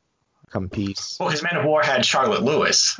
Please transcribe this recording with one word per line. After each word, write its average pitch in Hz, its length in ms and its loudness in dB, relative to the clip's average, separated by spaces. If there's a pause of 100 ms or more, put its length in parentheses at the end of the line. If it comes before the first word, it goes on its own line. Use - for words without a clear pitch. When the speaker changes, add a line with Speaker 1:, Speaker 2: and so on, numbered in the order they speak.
(480)
Speaker 1:
Come 98 160 -4
in 92 60 -8
Peace. - 500 -6
Speaker 2:
Well, 180 80 -2
'cause 151 140 -4
Men 170 140 -4
at 147 100 -2
War 151 160 4
had 131 240 2
Charlotte 117 360 2
Lewis. - 580 2